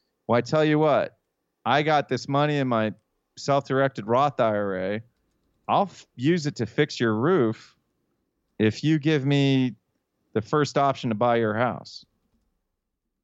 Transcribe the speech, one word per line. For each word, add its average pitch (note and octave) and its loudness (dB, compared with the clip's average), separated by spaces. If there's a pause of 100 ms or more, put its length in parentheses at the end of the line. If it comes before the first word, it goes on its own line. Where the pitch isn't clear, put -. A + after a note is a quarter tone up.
(260)
Well, A#2 2
I - 0
tell D#3 0
you D3+ 2
what, C#3+ 0 (480)
I C#3 2
got D3+ 0
this B2 -4
money D3 0
in C3+ -2
my A2 0 (420)
self-directed C3+ -2
Roth C3 0
I A2 2
R G2+ -2
A. G2+ -6 (640)
I'll C#3 2
f-, - -12 (100)
use D3 0
it A2 -6
to A2+ -4
fix - -2
your A2+ 0
roof A#2+ -2 (840)
if G#2+ 0
you D#3 2
give D3 0
me C3+ 2 (560)
the A2 -2
first D3+ -2
option C#3 0
to A2 -2
buy A#2+ 2
your A2 0
house. A2+ -6 (1200)